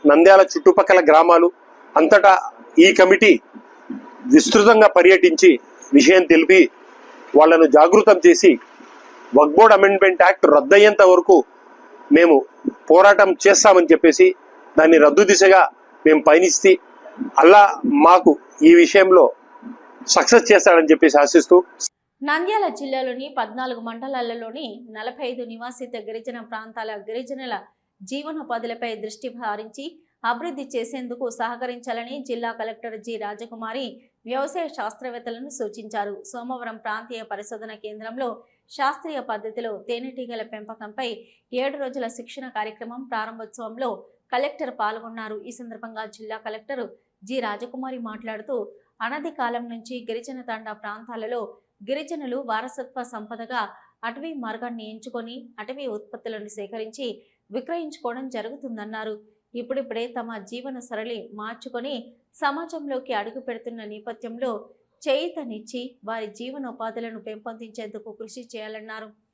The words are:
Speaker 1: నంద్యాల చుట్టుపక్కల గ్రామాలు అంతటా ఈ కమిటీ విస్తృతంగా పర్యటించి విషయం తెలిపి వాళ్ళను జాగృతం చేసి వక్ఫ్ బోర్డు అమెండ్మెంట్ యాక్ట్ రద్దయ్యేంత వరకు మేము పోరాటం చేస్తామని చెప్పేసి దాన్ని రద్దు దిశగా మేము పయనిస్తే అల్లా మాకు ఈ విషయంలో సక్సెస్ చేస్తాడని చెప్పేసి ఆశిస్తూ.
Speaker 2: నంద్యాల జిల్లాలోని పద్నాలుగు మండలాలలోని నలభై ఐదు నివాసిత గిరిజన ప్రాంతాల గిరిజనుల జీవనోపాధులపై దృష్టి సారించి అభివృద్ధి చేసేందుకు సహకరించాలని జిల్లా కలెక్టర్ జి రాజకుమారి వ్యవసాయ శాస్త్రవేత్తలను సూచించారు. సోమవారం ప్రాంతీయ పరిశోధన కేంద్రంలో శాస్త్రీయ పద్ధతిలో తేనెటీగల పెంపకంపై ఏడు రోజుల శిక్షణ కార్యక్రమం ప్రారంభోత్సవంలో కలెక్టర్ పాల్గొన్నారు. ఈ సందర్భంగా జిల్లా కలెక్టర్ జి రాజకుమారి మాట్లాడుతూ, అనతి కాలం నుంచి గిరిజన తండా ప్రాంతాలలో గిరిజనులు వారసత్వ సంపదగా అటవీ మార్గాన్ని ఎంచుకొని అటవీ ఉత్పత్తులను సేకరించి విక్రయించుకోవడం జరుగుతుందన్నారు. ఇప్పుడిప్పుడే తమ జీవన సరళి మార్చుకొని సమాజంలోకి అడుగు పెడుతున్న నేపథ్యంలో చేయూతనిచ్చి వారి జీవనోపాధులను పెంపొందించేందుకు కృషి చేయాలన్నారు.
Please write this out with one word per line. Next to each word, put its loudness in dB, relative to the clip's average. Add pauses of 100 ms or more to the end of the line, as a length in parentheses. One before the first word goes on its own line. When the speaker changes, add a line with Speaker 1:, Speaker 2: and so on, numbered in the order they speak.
Speaker 1:
నంద్యాల 6
చుట్టుపక్కల 2
గ్రామాలు 4 (480)
అంతటా 4 (500)
ఈ 8 (100)
కమిటీ 4 (1000)
విస్తృతంగా 4 (100)
పర్యటించి 4 (420)
విషయం 6
తెలిపి 4 (800)
వాళ్ళను 6
జాగృతం 6
చేసి 6 (840)
వక్ఫ్ 2
బోర్డు 8
అమెండ్మెంట్ 2
యాక్ట్ 2 (100)
రద్దయ్యేంత 4
వరకు 4 (800)
మేము 6 (560)
పోరాటం 6 (140)
చేస్తామని 4
చెప్పేసి 4 (480)
దాన్ని 4
రద్దు 4
దిశగా 4 (440)
మేము 4
పయనిస్తే 4 (680)
అల్లా 8 (420)
మాకు 4 (360)
ఈ 6
విషయంలో 4 (920)
సక్సెస్ 2
చేస్తాడని 4
చెప్పేసి 2
ఆశిస్తూ. 2 (680)
Speaker 2:
నంద్యాల -6 (120)
జిల్లాలోని -10 (120)
పద్నాలుగు -12
మండలాలలోని -14 (240)
నలభై -16
ఐదు -16
నివాసిత -18 (120)
గిరిజన -18 (120)
ప్రాంతాల -16 (160)
గిరిజనుల -14 (460)
జీవనోపాధులపై -14 (140)
దృష్టి -16 (100)
సారించి -14 (440)
అభివృద్ధి -12
చేసేందుకు -12 (120)
సహకరించాలని -14 (140)
జిల్లా -12
కలెక్టర్ -16 (100)
జి -14 (100)
రాజకుమారి -16 (440)
వ్యవసాయ -10 (120)
శాస్త్రవేత్తలను -16
సూచించారు. -14 (160)
సోమవారం -18
ప్రాంతీయ -14 (100)
పరిశోధన -18 (100)
కేంద్రంలో -14 (420)
శాస్త్రీయ -10 (100)
పద్ధతిలో -14 (160)
తేనెటీగల -14 (100)
పెంపకంపై -16 (520)
ఏడు -10
రోజుల -12 (100)
శిక్షణ -20 (100)
కార్యక్రమం -16 (100)
ప్రారంభోత్సవంలో -14 (440)
కలెక్టర్ -10
పాల్గొన్నారు. -14 (100)
ఈ -20
సందర్భంగా -20 (120)
జిల్లా -18
కలెక్టర్ -16 (440)
జి -12 (100)
రాజకుమారి -16 (100)
మాట్లాడుతూ, -16 (480)
అనతి -14
కాలం -10
నుంచి -20 (140)
గిరిజన -16 (100)
తండా -16 (100)
ప్రాంతాలలో -16 (480)
గిరిజనులు -14 (140)
వారసత్వ -14 (120)
సంపదగా -16 (460)
అటవీ -16 (120)
మార్గాన్ని -16
ఎంచుకొని -20 (260)
అటవీ -18 (100)
ఉత్పత్తులను -20
సేకరించి -18 (480)
విక్రయించుకోవడం -16 (100)
జరుగుతుందన్నారు. -18 (400)
ఇప్పుడిప్పుడే -14 (140)
తమ -16 (140)
జీవన -18 (100)
సరళి -14 (200)
మార్చుకొని -14 (480)
సమాజంలోకి -12
అడుగు -16
పెడుతున్న -18 (120)
నేపథ్యంలో -16 (540)
చేయూతనిచ్చి -12 (280)
వారి -14 (120)
జీవనోపాధులను -18
పెంపొందించేందుకు -20 (100)
కృషి -20 (120)
చేయాలన్నారు. -20 (240)